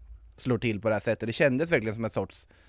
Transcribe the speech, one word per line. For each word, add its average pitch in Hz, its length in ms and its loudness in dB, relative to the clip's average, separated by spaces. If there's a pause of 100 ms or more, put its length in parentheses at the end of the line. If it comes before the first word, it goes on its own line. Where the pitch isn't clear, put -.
(360)
slår 123 220 0
till 107 220 0
på 110 80 0
det 107 60 4
här 104 60 0
sättet. 113 260 0
Det 113 60 -4
kändes 147 400 2
verkligen 107 220 0
som 113 100 -4
en 107 60 -2
sorts - 380 -6 (200)